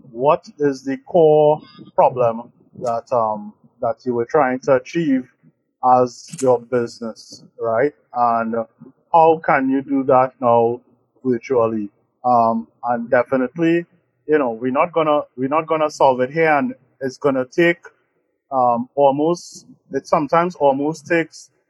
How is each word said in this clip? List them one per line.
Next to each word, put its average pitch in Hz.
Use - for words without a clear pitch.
what 139
is 139
the 135
core 151
problem 123
that, 117
um, 107
that 117
you 123
were 117
trying 131
to 135
achieve 135
as 127
your 127
business, 117
right? 117
And 117
how 160
can 139
you 135
do 139
that 131
now 117
virtually? 113
Um, 113
and 120
definitely, 139
you 151
know, 123
we're 123
not 165
gonna, 151
we're 131
not 156
gonna 156
solve 131
it 127
here, 156
and 131
it's 135
gonna 131
take, 170
um, 123
almost, 143
it 135
sometimes 170
almost 143
takes 165